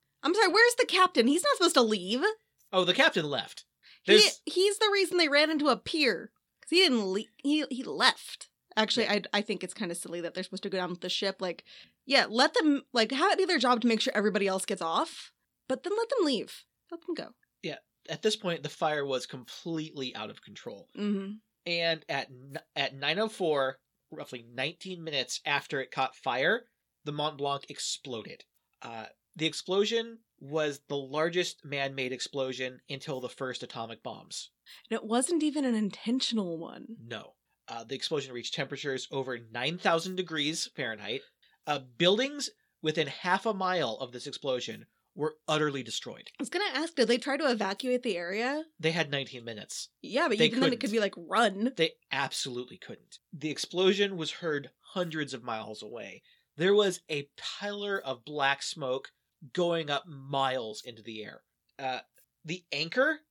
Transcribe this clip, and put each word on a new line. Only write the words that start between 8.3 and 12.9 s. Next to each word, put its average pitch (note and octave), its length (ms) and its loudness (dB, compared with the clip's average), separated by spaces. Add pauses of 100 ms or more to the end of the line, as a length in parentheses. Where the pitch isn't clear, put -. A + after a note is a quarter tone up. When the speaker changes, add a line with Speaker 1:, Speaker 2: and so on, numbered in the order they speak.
Speaker 1:
Actually, A3 300 4
Speaker 2:
Yeah. G#3 140 2 (140)
Speaker 1:
I, G3+ 60 4
I - 20 -2
think G3+ 220 -4
it's F3+ 100 -8
kinda F3 200 -6
silly E3+ 280 -8
that E3 120 -6
they're F#3 100 -6
supposed F#3+ 200 -10
to G3+ 60 -6
go F#3+ 80 -2
down F3+ 120 -2
with F3 120 -8
the F3+ 80 -6
ship. G3 320 -2
Like, F3 220 -4 (420)
yeah, C4 240 4
let C4 260 4
them, D4+ 280 4 (100)